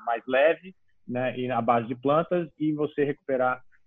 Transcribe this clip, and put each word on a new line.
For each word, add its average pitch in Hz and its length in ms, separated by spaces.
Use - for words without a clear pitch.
mais 117 220
leve, 160 460
né, 123 320
e 127 100
na 120 140
base 117 260
de 127 80
plantas, 160 520
e 151 140
você 147 320
recuperar 127 580